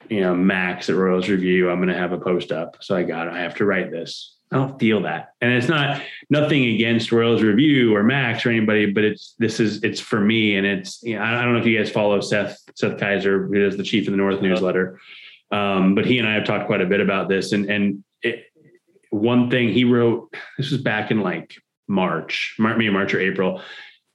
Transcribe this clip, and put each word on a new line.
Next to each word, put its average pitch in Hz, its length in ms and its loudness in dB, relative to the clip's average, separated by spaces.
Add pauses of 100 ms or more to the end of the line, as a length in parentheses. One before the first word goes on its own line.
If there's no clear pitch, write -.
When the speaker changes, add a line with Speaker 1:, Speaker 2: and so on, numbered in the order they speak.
Speaker 1:
you 107 120 -2
know, 92 140 2
Max 92 540 0
at 85 80 0
Royals 92 320 2
Review, 92 420 2
I'm 90 100 -2
gonna 90 180 0
have 90 140 -4
a 87 60 -4
post 87 340 -2
up." 82 280 -8
So - 160 -4
I 87 60 0
got, 82 260 -6
I 85 120 -8
have 85 160 -6
to 107 80 -2
write 92 260 0
this. 82 400 -12 (220)
I 139 40 0
don't 135 220 -2
feel 110 240 2
that. 80 280 -8 (100)
And 120 120 2
it's 120 160 0
not, 147 320 0 (300)
nothing 147 440 2
against 113 360 0
Royals 113 320 2
Review 117 540 4
or 101 80 2
Max 123 420 0
or 123 40 2
anybody, 107 360 2
but 101 160 0
it's, 107 360 -2
this 110 200 0
is, 104 240 0
it's 104 160 -4
for - 220 -2
me. 107 360 2
And 95 80 0
it's, 98 380 -4
you 117 140 -6
know, 101 60 -6
I, 117 180 -2
I - 40 -2
don't 120 100 2
know 120 40 2
if 117 80 0
you 113 100 2
guys 104 140 -2
follow 104 300 2
Seth, 101 360 -2 (200)
Seth 107 240 -2
Kaiser, 98 480 0
who 98 100 -2
does 98 180 2
the 101 60 -4
Chief 95 240 0
of 98 60 -2
the 98 40 0
North 98 200 0
Speaker 2:
Uh-huh. 98 100 -2
Speaker 1:
newsletter. 92 540 0 (500)
Um, 98 460 2
but 107 100 2
he 123 140 2
and 110 80 0
I 107 60 0
have 104 100 0
talked 104 220 -2
quite 107 160 0
a 95 40 0
bit 101 140 2
about 95 280 0
this. 95 240 -2
And, 101 160 0
and 101 360 -2 (180)
it, 117 220 -4 (680)
one 120 400 2
thing 123 220 2
he 120 120 4
wrote, 120 480 2 (240)
this 139 140 -4
was 135 120 -2
back 107 280 -2
in, 110 120 0
like, 82 340 -6 (320)
March, 90 680 -2
Mar-, 110 200 0
maybe 113 160 0
March 98 200 0
or 95 80 0
April. 92 400 -2 (540)